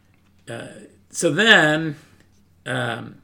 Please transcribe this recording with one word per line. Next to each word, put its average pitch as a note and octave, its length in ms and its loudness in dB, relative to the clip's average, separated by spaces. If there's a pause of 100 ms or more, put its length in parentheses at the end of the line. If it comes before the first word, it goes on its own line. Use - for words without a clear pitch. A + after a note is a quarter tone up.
(500)
uh, A#2 180 -12 (420)
so E3+ 220 0
then, D#3+ 640 2 (680)
um, A#2+ 580 -6